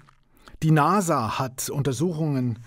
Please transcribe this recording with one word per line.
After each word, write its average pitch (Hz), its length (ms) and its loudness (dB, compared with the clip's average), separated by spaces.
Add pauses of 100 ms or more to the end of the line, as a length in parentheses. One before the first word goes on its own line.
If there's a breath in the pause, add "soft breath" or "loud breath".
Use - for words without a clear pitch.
(600 loud breath)
die 156 100 4
nasa 156 680 2
hat - 300 -6
Untersuchungen 139 960 -2